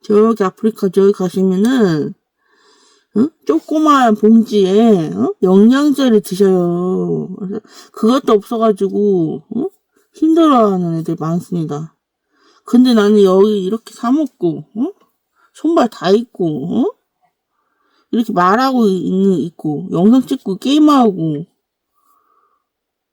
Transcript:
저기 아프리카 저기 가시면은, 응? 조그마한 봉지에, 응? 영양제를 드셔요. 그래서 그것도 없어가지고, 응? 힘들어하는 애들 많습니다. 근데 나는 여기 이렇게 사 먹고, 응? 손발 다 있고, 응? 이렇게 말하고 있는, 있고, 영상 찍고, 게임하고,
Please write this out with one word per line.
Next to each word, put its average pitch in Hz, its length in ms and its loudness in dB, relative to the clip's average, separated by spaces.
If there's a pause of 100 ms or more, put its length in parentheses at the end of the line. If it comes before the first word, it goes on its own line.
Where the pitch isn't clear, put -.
저기 214 420 2
아프리카 202 460 -4
저기 196 220 2
가시면은, 190 1000 0 (1000)
응? 262 140 0 (160)
조그마한 294 720 0
봉지에, 208 960 2
응? 262 180 -4 (100)
영양제를 240 800 2
드셔요. 180 1160 -2
그래서 202 220 -10 (320)
그것도 233 420 0
없어가지고, 202 1080 -2 (140)
응? 330 120 -6 (460)
힘들어하는 220 840 0
애들 165 180 -6
많습니다. 160 760 -6 (680)
근데 254 300 4
나는 208 300 4
여기 196 400 2
이렇게 208 300 -8
사 240 180 -4
먹고, 175 520 -4 (120)
응? 302 160 -6 (600)
손발 311 340 0
다 170 220 -6
있고, 175 600 -2
응? 285 180 -2 (1200)
이렇게 220 200 -4
말하고 226 560 2
있는, 185 520 0
있고, 160 520 -8
영상 220 340 2
찍고, 202 320 -8
게임하고, 226 880 0 (1700)